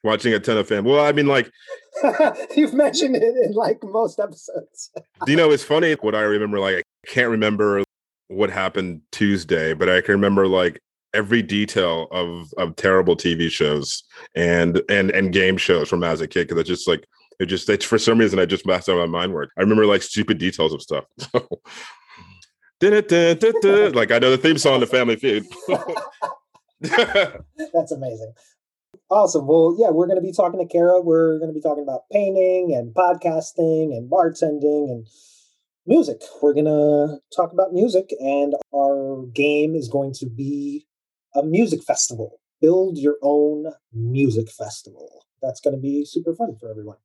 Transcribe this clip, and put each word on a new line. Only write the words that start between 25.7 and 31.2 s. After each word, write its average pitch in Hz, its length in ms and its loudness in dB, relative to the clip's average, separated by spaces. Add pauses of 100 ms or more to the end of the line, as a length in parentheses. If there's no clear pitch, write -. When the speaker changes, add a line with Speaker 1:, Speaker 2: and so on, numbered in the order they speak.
Speaker 2:
That's - 1120 -2
amazing. 113 420 -10 (760)
Awesome. 185 380 2
Well, 165 320 4
yeah, 220 120 4
we're 170 160 2
gonna 185 120 0
be 180 140 -6
talking 180 260 0
to 175 60 -2
Kara. 175 340 2
We're 165 400 2